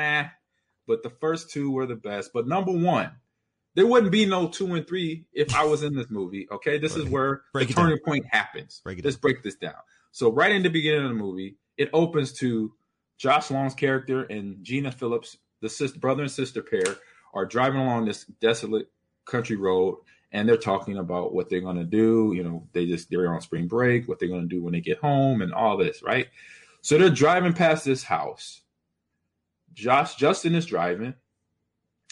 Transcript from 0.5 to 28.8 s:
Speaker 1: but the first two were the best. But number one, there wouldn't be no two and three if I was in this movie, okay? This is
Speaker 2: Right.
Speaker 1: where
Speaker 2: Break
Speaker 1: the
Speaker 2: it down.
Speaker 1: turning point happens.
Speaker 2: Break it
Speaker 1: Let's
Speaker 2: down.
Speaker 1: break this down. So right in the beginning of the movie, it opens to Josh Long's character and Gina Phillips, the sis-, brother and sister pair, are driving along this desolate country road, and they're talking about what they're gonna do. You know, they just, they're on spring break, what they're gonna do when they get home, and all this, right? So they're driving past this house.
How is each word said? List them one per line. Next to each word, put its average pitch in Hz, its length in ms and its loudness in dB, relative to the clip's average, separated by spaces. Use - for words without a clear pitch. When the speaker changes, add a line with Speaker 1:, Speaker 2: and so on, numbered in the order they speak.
Speaker 1:
but 113 160 0
the 120 80 -12
first 160 400 -4
two 143 220 -4
were 131 120 -2
the 123 120 -6
best. 104 360 -8
But 117 140 -2
number 185 240 0
one, 170 400 0
there 196 140 6
wouldn't 233 240 6
be 214 120 4
no 185 220 2
two 180 280 -4
and 160 120 -4
three 165 460 -6
if 147 200 0
I 151 120 4
was 151 180 2
in 147 140 -2
this 120 140 -4
movie, 98 380 -6
okay? 143 300 -4
This 151 160 -4
is 160 80 -4
Speaker 2:
Right. 135 100 -4
Speaker 1:
where 135 300 0
Speaker 2:
Break 127 140 0
Speaker 1:
the 120 60 -4
Speaker 2:
it - 40 -6
down. 170 100 6
Speaker 1:
turning 156 180 4
point 147 260 -2
happens. - 540 -4
Speaker 2:
Break 92 160 -10
it - 40 -4
Speaker 1:
Let's 139 120 -2
Speaker 2:
down. - 60 -20
Speaker 1:
break 131 200 0
this 101 140 -10
down. 82 180 -10
So 120 180 2
right 165 220 4
in 196 100 2
the 180 80 2
beginning 151 360 2
of - 20 -4
the 117 80 -4
movie, 98 400 -8
it - 160 0
opens 156 420 2
to 113 380 -2
Josh 143 340 2
Long's 135 240 -2
character 131 480 0
and 101 400 -10
Gina 131 300 -4
Phillips, - 460 -6
the 113 80 -6
sis-, 135 220 -4
brother 135 320 -2
and 135 80 -6
sister 131 320 -6
pair, 95 220 -2
are 95 120 -2
driving 131 340 0
along 120 240 0
this 104 220 -6
desolate 110 520 0
country 120 320 -4
road, 92 400 2
and 104 160 -2
they're 113 120 6
talking 98 400 -2
about 90 340 -4
what 90 160 -2
they're 90 140 -2
gonna 90 220 -4
do. 110 520 4
You 90 80 -4
know, 85 300 -8
they 87 100 0
just, 85 240 -4
they're 87 240 0
on 80 80 -4
spring 85 260 -6
break, 120 400 0
what - 120 -6
they're 90 100 -2
gonna 90 180 -4
do 87 160 -4
when 85 120 -4
they 85 80 -2
get - 160 -4
home, 135 420 2
and 90 140 -4
all 107 240 2
this, - 240 -2
right? 120 260 -2
So 151 160 4
they're 185 100 8
driving 170 460 4
past 170 320 2
this 135 160 0
house. - 580 -6